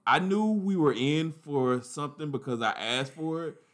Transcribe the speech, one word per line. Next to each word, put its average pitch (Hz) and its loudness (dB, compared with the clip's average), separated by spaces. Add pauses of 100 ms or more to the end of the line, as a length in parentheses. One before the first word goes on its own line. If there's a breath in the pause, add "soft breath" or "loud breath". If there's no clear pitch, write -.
I 127 6
knew 190 2 (100)
we 196 0
were 151 4
in 147 0
for 131 0
something 147 -8
because 131 -4
I 110 2
asked 127 -4
for 160 -4
it, 151 -10 (180 soft breath)